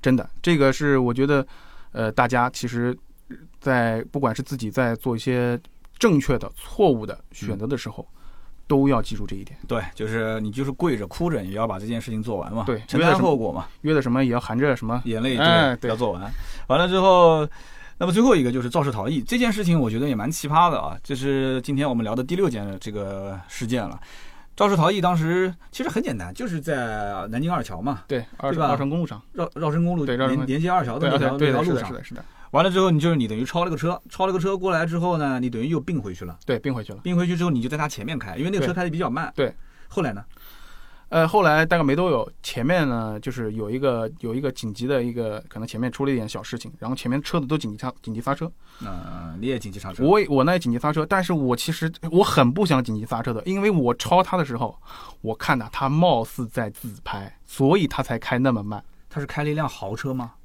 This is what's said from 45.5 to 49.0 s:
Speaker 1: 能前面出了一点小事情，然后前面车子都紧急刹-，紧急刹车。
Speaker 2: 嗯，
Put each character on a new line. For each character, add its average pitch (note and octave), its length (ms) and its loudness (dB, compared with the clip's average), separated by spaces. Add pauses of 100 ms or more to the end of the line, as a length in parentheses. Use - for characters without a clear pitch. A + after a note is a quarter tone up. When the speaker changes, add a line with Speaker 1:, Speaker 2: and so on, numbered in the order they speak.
Speaker 1:
能 A2 80 -8
前 G#2+ 140 -8
面 B2 100 -2
出 C#3 140 -4
了 C#3 80 2
一 - 20 2
点 A2 140 -2
小 G2+ 140 -10
事 A#2 160 -8
情， A2+ 200 -14
然 - 120 -8
后 C3 40 -2
前 - 160 -6
面 C#3 120 0
车 E3+ 180 -2
子 C3+ 60 -4
都 D3 100 0
紧 A#2+ 140 -4
急 G#2 80 -10
刹-， C3 120 -6 (120)
紧 A#2 100 -8
急 A2 80 -6
刹 C3+ 140 -2
车。 E3 180 -8 (300)
Speaker 2:
嗯， E2+ 580 -10